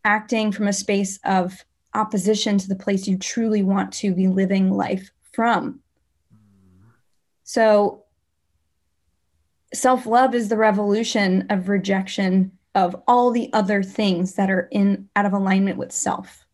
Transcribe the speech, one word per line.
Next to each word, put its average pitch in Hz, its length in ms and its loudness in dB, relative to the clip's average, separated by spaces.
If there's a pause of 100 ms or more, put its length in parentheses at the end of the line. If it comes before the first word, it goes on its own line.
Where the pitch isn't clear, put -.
acting 214 480 0
from 202 160 -2
a 202 40 0
space 196 520 -2
of 185 400 -2 (280)
opposition 208 640 0
to 190 100 -6
the 196 60 -2
place 190 300 -4
you 190 120 -2
truly 214 460 -2
want 190 300 0
to 196 200 -2
be 185 160 0
living 190 420 2
life 190 400 -4 (220)
from. 226 480 -2 (1600)
So 214 640 2 (1700)
self-love 247 600 2
is 226 140 -2
the 220 80 0
revolution 208 920 2
of 190 200 -2
rejection 190 840 0 (240)
of 185 200 2 (120)
all 247 240 4
the 233 220 -2
other 202 300 0
things 185 520 -2
that 196 140 0
are 185 220 0
in, 196 440 0
out 202 100 2
of 196 80 0
alignment 190 440 0
with - 140 -8
self. - 640 -6